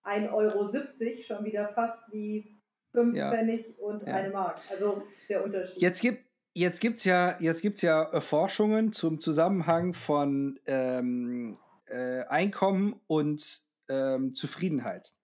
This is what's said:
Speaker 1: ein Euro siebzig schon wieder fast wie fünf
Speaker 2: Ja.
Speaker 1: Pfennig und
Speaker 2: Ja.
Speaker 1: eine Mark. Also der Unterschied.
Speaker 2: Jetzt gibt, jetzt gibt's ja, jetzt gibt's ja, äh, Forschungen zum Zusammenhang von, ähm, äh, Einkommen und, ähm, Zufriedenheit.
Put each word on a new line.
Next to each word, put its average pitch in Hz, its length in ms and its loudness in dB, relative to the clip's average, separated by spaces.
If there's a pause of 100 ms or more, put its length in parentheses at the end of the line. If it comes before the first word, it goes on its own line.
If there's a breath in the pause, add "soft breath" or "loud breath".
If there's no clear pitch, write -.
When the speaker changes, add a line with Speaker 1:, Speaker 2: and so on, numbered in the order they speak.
Speaker 1:
ein 208 280 -2
Euro 208 400 2
siebzig 233 560 -6
schon 208 180 -8
wieder 208 240 -4
fast 233 320 -2 (100)
wie 214 460 -8 (380)
fünf 240 220 4
Speaker 2:
Ja. - 140 0
Speaker 1:
Pfennig 226 480 0
und 208 280 -6
Speaker 2:
Ja. - 80 -4
Speaker 1:
eine 196 160 -2
Mark. 190 260 -4 (140)
Also 196 320 -2 (260)
der 190 160 0
Unterschied. 185 380 -2
Speaker 2:
Jetzt 180 180 2
gibt, - 240 0 (300)
jetzt 175 260 0
gibt's 220 240 0
ja, 180 360 4
jetzt 165 200 2
gibt's 202 220 0
ja, 156 300 4
äh, 160 80 2
Forschungen 214 720 2
zum 160 280 -2
Zusammenhang 170 720 2
von, 139 760 0
ähm, 123 920 -2 (280)
äh, 127 380 -4
Einkommen 196 840 0
und, 151 560 0 (260)
ähm, 135 460 -2
Zufriedenheit. 131 760 -4 (120)